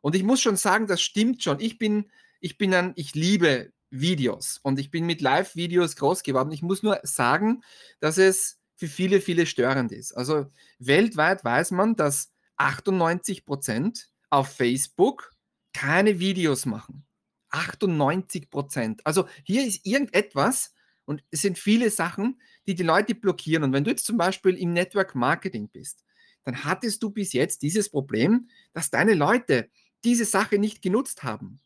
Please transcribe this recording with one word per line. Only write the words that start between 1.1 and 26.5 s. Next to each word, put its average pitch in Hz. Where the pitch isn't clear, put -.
schon. 147
Ich 226
bin, 208
ich -
bin 190
ein, 180
ich -
liebe 165
Videos 135
und 135
ich 143
bin 165
mit 170
Live-Videos 170
groß 160
geworden. 135
Ich 151
muss 180
nur 208
sagen, 165
dass 156
es 190
für 170
viele, 185
viele 170
störend 127
ist. -
Also 139
weltweit 170
weiß 127
man, 208
dass 143
achtundneunzig 170
Prozent 139
auf 139
Facebook -
keine 180
Videos 180
machen. 123
Achtundneunzig 156
Prozent. 127
Also 160
hier 254
ist 214
irgendetwas 202
und 147
es 156
sind 190
viele 226
Sachen, 196
die 196
die 175
Leute 185
blockieren. 160
Und 131
wenn 139
du 220
jetzt -
zum 226
Beispiel 185
im 175
Network 185
Marketing 123
bist, -
dann 127